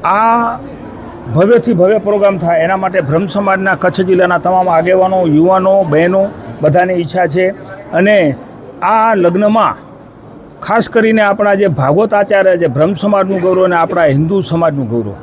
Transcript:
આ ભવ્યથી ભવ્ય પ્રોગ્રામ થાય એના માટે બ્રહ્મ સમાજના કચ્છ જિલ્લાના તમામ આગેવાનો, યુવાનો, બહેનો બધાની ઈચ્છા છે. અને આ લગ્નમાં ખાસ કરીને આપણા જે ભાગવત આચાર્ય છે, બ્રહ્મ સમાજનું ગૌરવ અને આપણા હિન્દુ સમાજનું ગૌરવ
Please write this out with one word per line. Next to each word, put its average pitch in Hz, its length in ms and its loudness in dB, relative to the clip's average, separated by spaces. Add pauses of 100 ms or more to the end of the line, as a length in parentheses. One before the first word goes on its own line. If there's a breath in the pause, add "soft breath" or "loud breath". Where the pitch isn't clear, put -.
આ 233 500 0 (760)
ભવ્યથી 220 380 2
ભવ્ય 185 240 2
પ્રોગ્રામ 202 400 0
થાય 170 220 0
એના 185 180 0
માટે 190 240 -2
બ્રહ્મ 156 240 -2
સમાજના 190 500 -2
કચ્છ 180 260 -2
જિલ્લાના 180 360 2
તમામ 180 320 0
આગેવાનો, 185 580 2
યુવાનો, 190 560 2
બહેનો 175 460 0 (320)
બધાની 175 320 2
ઈચ્છા 175 340 -2
છે. 180 220 0 (440)
અને 180 420 2 (460)
આ 220 340 2
લગ્નમાં 196 600 2 (840)
ખાસ 226 280 -2
કરીને 220 320 2
આપણા 202 320 2
જે 196 140 2
ભાગવત 165 460 0
આચાર્ય 196 440 2
છે, 170 100 0
બ્રહ્મ 151 260 0
સમાજનું 190 460 0
ગૌરવ 185 240 2
અને 180 120 0
આપણા 170 300 0
હિન્દુ 160 360 0
સમાજનું 156 460 -2
ગૌરવ 107 340 -4